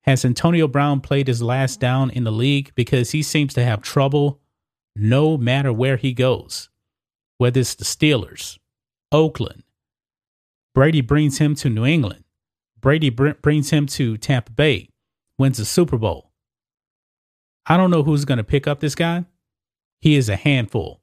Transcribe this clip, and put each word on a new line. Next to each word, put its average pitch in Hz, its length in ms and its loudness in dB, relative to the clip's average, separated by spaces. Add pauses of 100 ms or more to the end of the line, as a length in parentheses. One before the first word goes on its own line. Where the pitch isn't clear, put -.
Has 135 240 0
Antonio 160 420 2
Brown 143 320 0
played 139 300 -2
his 117 120 -2
last 127 380 -2
down 127 300 0
in 123 160 -4
the 113 80 -2
league? 139 420 -2
Because 123 360 0
he 151 120 -2
seems 143 300 -2
to 123 100 0
have 113 180 -2
trouble 143 600 0 (520)
no 135 440 2
matter 131 340 0
where 127 240 0
he 131 180 -4
goes, - 560 -4 (680)
whether 123 220 2
it's 123 160 -2
the - 100 -14
Steelers, - 720 -2 (540)
Oakland. 151 520 -2 (1080)
Brady 147 280 4
brings 143 360 0
him 151 180 2
to 139 140 -4
New 110 160 -2
England. 143 380 0 (560)
Brady 147 300 2
br-, 127 220 0 (100)
brings 151 280 0
him 151 180 2
to 117 300 -4
Tampa 127 340 -2
Bay, 139 380 0 (480)
wins 135 200 2
the 107 80 -4
Super 156 320 0
Bowl. 98 340 -6 (1300)
I 156 100 2
don't 185 160 4
know 160 120 2
who's 147 220 0
gonna 127 180 -2
pick 143 240 -2
up 147 120 -4
this 147 160 -6
guy. 170 300 -2 (720)
He 151 160 4
is 127 140 0
a 101 60 -2
handful. 127 680 -4